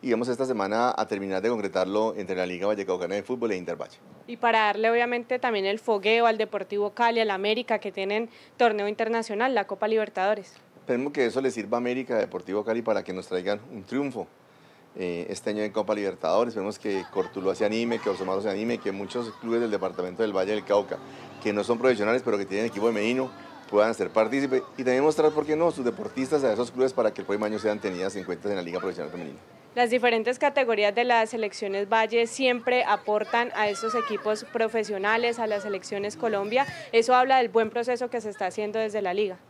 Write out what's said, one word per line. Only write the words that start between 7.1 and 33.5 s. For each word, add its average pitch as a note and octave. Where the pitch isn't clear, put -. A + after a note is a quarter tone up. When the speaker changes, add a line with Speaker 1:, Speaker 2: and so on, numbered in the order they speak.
Speaker 2:
al A3
América, G#3+
que G3+
tienen G3+
torneo G#3+
internacional, A3+
la G3+
Copa G3+
Libertadores. G#3+
Speaker 1:
Esperemos C3
que C#3+
eso A#2+
le C3
sirva A2
a -
América, B2
a -
Deportivo G2
Cali, A2+
para A2
que F#2+
nos F#2
traigan F#2+
un G#2
triunfo, A#2+
eh, F2
este G2
año G#2+
en G#2
Copa G#2
Libertadores. G2+
Esperemos G2+
que G2
Cortuluá F#2
se G#2+
anime, A2+
que G#2
Orsomarro F#2+
se G#2+
anime, A2
que G2+
muchos G2+
clubes A#2
del A#2
departamento F2+
del G#2
Valle F#2+
del G#2+
Cauca, G2+
que G#2+
no G#2
son A#2
profesionales, A#2+
pero A2
que G2
tienen G2
equipo G#2+
femenino, A#2+
puedan G#2+
ser G2
partícipes B2+
y C3
también B2+
mostrar, D#3
¿por D3+
qué D#3
no?, E3
sus C#3+
deportistas B2+
a A#2
esos A#2
clubes B2+
para A2
que G2+
el -
próximo G#2
año G#2+
sean G#2
tenidas F#2+
en F#2
cuenta F2
en G2+
la F2+
Liga E2+
Profesional E2
Femenina. D#2
Speaker 2:
Las A#3+
diferentes A#3
categorías A#3
de A#3+
las A3+
selecciones G3+
Valle A3+
siempre B3
aportan G#3+